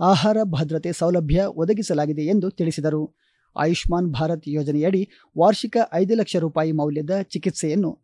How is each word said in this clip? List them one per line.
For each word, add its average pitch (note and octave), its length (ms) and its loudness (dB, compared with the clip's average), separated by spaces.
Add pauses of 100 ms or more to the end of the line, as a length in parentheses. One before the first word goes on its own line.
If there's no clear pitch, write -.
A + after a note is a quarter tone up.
ಆಹಾರ F#3+ 420 4
ಭದ್ರತೆ D#3+ 500 -2
ಸೌಲಭ್ಯ E3+ 520 2
ಒದಗಿಸಲಾಗಿದೆ D#3+ 800 -2
ಎಂದು F#3+ 280 0
ತಿಳಿಸಿದರು. D#3 640 -4 (420)
ಆಯುಷ್ಮಾನ್ F3 500 0
ಭಾರತ್ D#3 400 -2
ಯೋಜನೆಯಡಿ D3+ 640 0 (300)
ವಾರ್ಷಿಕ G#3 380 2 (180)
ಐದು F#3+ 200 2
ಲಕ್ಷ G#3+ 220 0
ರೂಪಾಯಿ D#3+ 360 0
ಮೌಲ್ಯದ D3+ 500 -2
ಚಿಕಿತ್ಸೆಯನ್ನು E3+ 800 -2